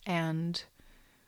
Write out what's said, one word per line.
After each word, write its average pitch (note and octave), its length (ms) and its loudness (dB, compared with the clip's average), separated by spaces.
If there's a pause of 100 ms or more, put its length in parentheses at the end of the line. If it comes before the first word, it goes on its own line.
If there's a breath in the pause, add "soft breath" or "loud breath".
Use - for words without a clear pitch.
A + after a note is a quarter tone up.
And, E3 580 0 (640 soft breath)